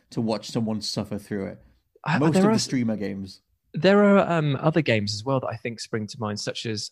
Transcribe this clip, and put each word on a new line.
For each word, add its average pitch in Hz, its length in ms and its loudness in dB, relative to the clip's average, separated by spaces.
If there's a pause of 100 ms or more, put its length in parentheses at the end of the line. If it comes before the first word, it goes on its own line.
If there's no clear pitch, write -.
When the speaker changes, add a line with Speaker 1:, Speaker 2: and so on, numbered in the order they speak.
(100)
Speaker 1:
to 131 100 -6
watch 110 300 -2
someone 110 300 -2
suffer 104 380 -6
through 98 280 -6
it. - 160 -12 (420)
Speaker 2:
Uh, 156 140 0
Speaker 1:
Most 151 160 4
Speaker 2:
there 185 100 6
Speaker 1:
of 208 40 6
Speaker 2:
are 220 40 6
Speaker 1:
the 226 40 4
Speaker 2:
s-, - 80 0
Speaker 1:
streamer 117 320 -2
games. 98 440 -8 (360)
Speaker 2:
there 196 280 6
are, 202 160 8 (100)
um, 151 300 0
other 160 200 2
games 107 340 0
as 104 100 -10
well 135 160 0
that - 80 -6
I 113 80 -6
think 117 240 -8
spring 110 260 -6
to - 140 -14
mind, 104 200 -4
such - 240 -8
as, 110 260 -6